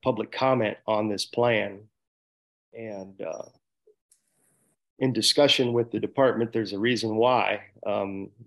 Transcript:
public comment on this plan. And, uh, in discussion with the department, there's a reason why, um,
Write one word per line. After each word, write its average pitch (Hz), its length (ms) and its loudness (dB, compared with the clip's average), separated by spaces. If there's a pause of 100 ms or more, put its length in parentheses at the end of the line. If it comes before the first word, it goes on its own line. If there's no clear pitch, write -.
public 110 280 -2
comment 127 540 0
on 107 240 0
this 101 160 -4
plan. 104 540 0 (920)
And, 98 480 -14
uh, - 260 -10 (1500)
in 131 120 2
discussion 120 640 4
with 117 180 0
the 107 80 -2
department, 117 540 0
there's 104 200 -2
a 98 60 -6
reason 110 360 0
why, 110 460 2 (220)
um, 98 460 -4 (180)